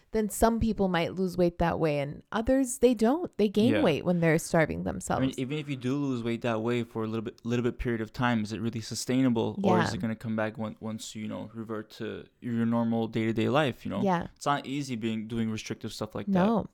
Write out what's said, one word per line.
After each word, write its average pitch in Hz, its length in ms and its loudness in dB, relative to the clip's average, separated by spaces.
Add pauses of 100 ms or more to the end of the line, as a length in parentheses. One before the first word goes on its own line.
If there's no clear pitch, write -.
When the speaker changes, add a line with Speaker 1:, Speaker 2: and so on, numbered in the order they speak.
(120)
Speaker 1:
then 220 160 0
some 226 300 4
people 208 300 0
might 165 260 2
lose 180 220 -2
weight 175 220 2
that 165 200 2
way, 147 220 2
and 143 220 -6 (100)
others, 247 460 2
they 247 160 6
don't. 226 440 2
They 214 100 4
gain 220 260 4
Speaker 2:
Yeah. - 80 2
Speaker 1:
weight 156 220 2
when 175 140 2
they're 165 200 4
starving 165 400 2
Speaker 2:
I - 0 -
mean, 175 60 -6
Speaker 1:
themselves. - 540 -2
Speaker 2:
even 135 200 -4
if 147 100 -8
you 139 80 -4
do 123 180 -2
lose 135 300 -2
weight 117 180 -2
that 113 200 0
way 120 200 0
for 113 220 -4
a - 20 -4
little 110 160 -4
bit, 113 220 -10
little 120 180 0
bit 120 160 0
period 117 220 -2
of 107 120 -8
time, 120 300 0
is 107 100 -6
it 95 80 -6
really 113 200 -4
sustainable, 117 840 0
or 196 180 4
is - 100 0
Speaker 1:
Yeah. 120 40 -4
Speaker 2:
it - 60 -6
gonna 110 160 -4
come 113 180 -6
back 110 240 -2
on-, 107 220 -6
once 110 340 -8
you, 107 80 -10
you 107 60 -8
know, 107 260 -10
revert 110 440 -8
to 104 260 -8 (160)
your 117 260 0
normal 117 400 2
day-to-day 113 420 0
life, 135 360 0
you 101 60 -6
know? - 120 -2
Speaker 1:
Yeah. 180 320 2
Speaker 2:
It's - 120 -8
not 143 200 0
easy 131 300 -4
being, 110 320 -4
doing 113 220 -2
restrictive 110 420 -6
stuff - 240 -8
like - 100 -6
that. 196 60 0
Speaker 1:
No, 196 420 2